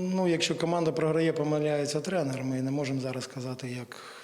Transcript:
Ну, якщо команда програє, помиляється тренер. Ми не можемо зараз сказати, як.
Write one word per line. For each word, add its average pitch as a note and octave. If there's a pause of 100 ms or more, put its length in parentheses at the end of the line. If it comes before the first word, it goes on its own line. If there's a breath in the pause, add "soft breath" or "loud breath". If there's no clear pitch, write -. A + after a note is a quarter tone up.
(140)
Ну, F#3
якщо E3
команда E3
програє, D#3+
помиляється D3+
тренер. C#3+
Ми C3
не C3+
можемо C3+
зараз B2+
сказати, B2+ (100)
як. - (280 loud breath)